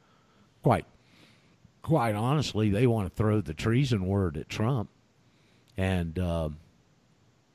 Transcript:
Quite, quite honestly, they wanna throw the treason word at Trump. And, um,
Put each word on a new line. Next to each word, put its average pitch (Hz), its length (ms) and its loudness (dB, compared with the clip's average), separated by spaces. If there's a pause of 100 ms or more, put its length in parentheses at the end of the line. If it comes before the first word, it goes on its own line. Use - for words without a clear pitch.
(640)
Quite, 110 220 2 (960)
quite 117 320 0
honestly, 113 540 0
they 101 180 2
wanna 110 240 0
throw 107 300 0
the 78 140 -6
treason 117 520 0
word 92 300 0
at 69 120 -10
Trump. 113 420 -2 (840)
And, 92 420 -2
um, 82 400 -2 (960)